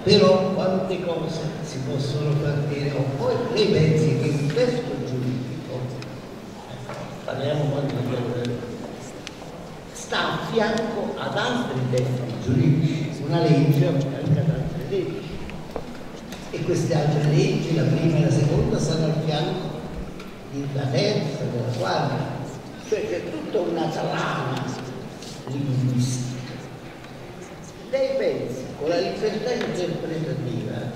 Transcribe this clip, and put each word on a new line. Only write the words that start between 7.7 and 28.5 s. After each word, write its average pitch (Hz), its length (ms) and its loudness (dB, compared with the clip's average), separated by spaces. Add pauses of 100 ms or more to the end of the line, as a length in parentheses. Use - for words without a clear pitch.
abbiamo 120 360 0 (1600)
sta 180 400 -2
a 156 60 -2 (140)
fianco 220 640 0
ad - 180 -4
altri 233 440 0 (100)
testi - 420 0 (120)
giuridici, - 800 4
una 156 140 4
legge 151 460 6
a - 120 4
fianco 139 400 2
ad - 120 4
altre - 400 -2
leggi, 170 400 -2 (1200)
e - 140 -4
queste 170 300 2
altre 147 360 4
leggi, 180 440 4
la 160 100 4
prima 160 340 4
e - 60 6
la - 60 4
seconda, 147 480 4
stanno 160 280 2
al 156 180 0
fianco 156 560 -2 (720)
della 139 340 -4
terza, 156 680 0
della 117 280 -2
quarta, 127 380 0 (720)
cioè 196 180 0
c'è 175 220 -2
tutta - 300 -2
una 170 280 0
trama 156 720 -2 (840)
linguistica. 127 1080 0 (1400)
Lei 269 280 2
pensi, - 460 -2 (140)